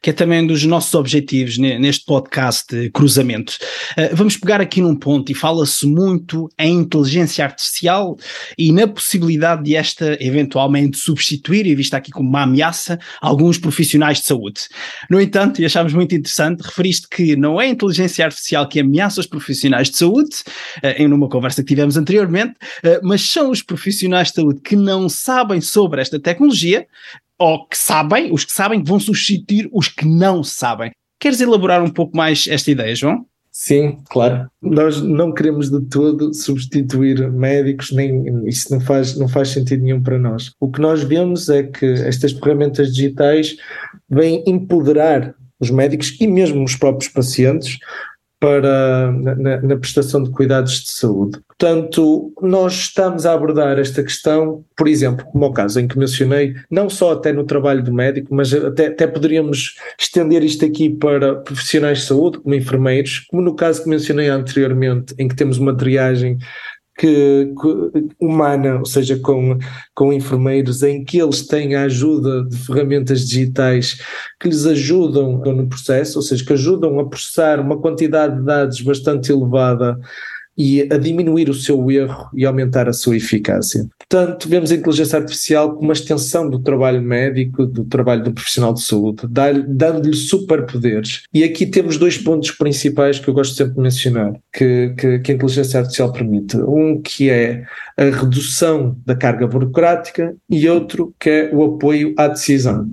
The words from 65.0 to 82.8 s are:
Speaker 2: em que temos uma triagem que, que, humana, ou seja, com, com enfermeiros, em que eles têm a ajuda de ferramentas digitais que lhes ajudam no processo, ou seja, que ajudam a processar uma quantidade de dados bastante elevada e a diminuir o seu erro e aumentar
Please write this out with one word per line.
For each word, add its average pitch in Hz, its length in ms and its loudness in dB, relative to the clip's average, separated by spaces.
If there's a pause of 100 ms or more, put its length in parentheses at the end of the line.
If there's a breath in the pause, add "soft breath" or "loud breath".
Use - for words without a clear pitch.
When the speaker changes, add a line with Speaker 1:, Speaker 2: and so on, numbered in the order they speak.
Speaker 2:
em 131 120 -2
que 127 80 -6
temos 135 200 0
uma 135 160 0
triagem 127 640 0 (600 loud breath)
que, 139 640 4
que, 151 480 0 (120)
humana, 143 600 2
ou 131 60 -4
seja, 131 340 0
com, 131 380 0 (380 loud breath)
com 139 180 4
enfermeiros, 135 720 0
em 143 200 0
que 170 160 0
eles 147 280 0
têm 147 280 0
a 139 80 0
ajuda 135 600 0
de 120 140 -6
ferramentas 135 720 0
digitais 127 720 0 (400 loud breath)
que - 80 -2
lhes 151 180 0
ajudam 143 720 2
no 131 300 0
processo, - 520 -2
ou - 20 -2
seja, 127 240 -2
que 151 80 2
ajudam 147 460 2
a 143 80 -2
processar 151 520 0
uma 143 180 -2
quantidade 151 600 0
de 131 60 -4
dados 139 380 0
bastante 139 500 -2
elevada 123 680 2 (580 loud breath)
e 139 240 2
a 143 160 0
diminuir 160 520 0
o 139 40 0
seu 131 360 0
erro 135 440 -2
e 131 120 0
aumentar 131 420 0